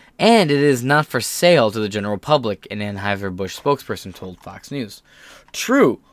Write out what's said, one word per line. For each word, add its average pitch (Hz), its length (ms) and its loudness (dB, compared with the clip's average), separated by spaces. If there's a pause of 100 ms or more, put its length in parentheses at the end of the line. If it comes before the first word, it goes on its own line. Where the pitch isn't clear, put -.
(180)
and 208 320 4
it 143 100 2
is 139 220 2
not 147 240 2
for 123 140 -4
sale 139 500 2
to 107 80 -6
the 107 100 -2
general 104 300 -4
public, 117 520 -2
an 104 100 -8
Anheuser-Busch 98 760 -6
spokesperson 113 560 -4
told 92 280 -16
Fox 98 280 -18
News. 127 320 -10 (500)
True, 220 480 2 (120)